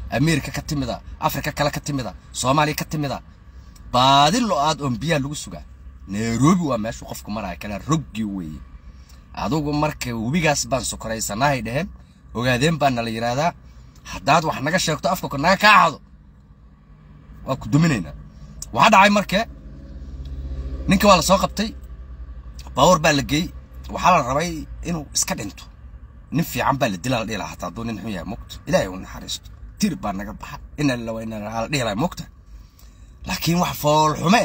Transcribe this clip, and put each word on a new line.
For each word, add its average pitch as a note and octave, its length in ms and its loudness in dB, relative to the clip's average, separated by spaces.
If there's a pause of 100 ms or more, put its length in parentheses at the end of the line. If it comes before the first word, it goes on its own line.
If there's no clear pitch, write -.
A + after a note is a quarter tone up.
(120)
Ameerika C#3 400 2
ka C#3+ 100 -6
timida, C3 400 -4 (180)
Afrika D3 320 -2
kale D3 200 0
ka - 80 -6
timida, B2+ 340 -6 (180)
Soomaaliya D3 440 2
ka - 100 -6
timida. C#3 360 -4 (720)
Baadi C#3 480 6
loo G#3 200 0
aad D3 220 0
oon B2+ 160 -2
biyaha D3+ 220 0
lagu C#3 160 -6
sugaa. D#2+ 280 -12 (440)
Nairobi A#2 560 2
waa C3 140 0
meeshu G#2+ 280 -8
qofku - 260 -12
maraya, G2 260 -6
kala G#2 220 -8
roggi B2+ 440 -4
weeye. F2 360 -8 (720)
Adugu D3 400 -2
marka D3 420 -2
webigaas C#3+ 520 0
baan A#2 180 0
sokoraysanahay A2+ 760 -2
dheheen, B2+ 280 -4 (440)
ogaadeen B2+ 440 2
baan C#3 160 4
nala A#2 160 -2
yiraahdaa. A#2+ 440 -2 (500)
Haddaad D#3+ 420 2
wax B2+ 160 -4
naga D#3+ 180 0
sheegto D#3 300 0
afka E3 280 -4
naga F3 200 4
kaa G3+ 280 8
xado, C#3+ 160 0 (1400)
waa C3 100 -2
ku - 140 -8
duminaynaa. C3 440 2 (600)
Waxaa G#3+ 180 6
dhacay G3+ 180 8
marka, G3+ 300 0 (1500)
ninka G3 200 4
waa F#3+ 100 10
la D#3+ 60 2
soo F#3+ 140 6
qabtay, G3+ 320 -2 (1080)
baawur E3 240 8
baa D#3 140 4
la C#3 100 0
geey, D3 220 0 (440)
waxaa G#2 220 4
la E3+ 160 6
rabay D#3 240 -2 (320)
inuu D#3 300 -6
iska - 220 -2
dhinto. G2+ 280 -10 (680)
Nin D#3+ 140 0
fiican B2 320 0
baa B2+ 120 0
la F#2+ 80 -4
dilaa A#2 220 -2
la A2 60 -4
dhihi G#2+ 120 -6
lahaa, D#2 160 -6
hataa F2+ 160 -8
hadduu G#2+ 160 -8
nin A2+ 160 -6
xun A2 100 -8
yahay, F2 200 -8
moogta. - 240 -12 (120)
Ilaahay D3 200 2
u F#2 100 -10
naxariisto. - 500 -12 (320)
Tir G#3 160 0
baa G2+ 180 -6
naga G2+ 200 -10
baxa, - 240 -14 (200)
inna C#3+ 180 2
lillahi A2+ 200 -6
wa A2+ 80 -8
inna A2 140 -8
ilaihi G#2 160 -8
raaji'uun A2+ 100 -2
la A2+ 80 -6
dhihi C#3+ 120 0
lahaa, A2 200 -2
moogta. - 200 -4 (1040)
Laakiin E3+ 320 0
wax D3 180 0
fool D3+ 380 4
xume G3+ 300 4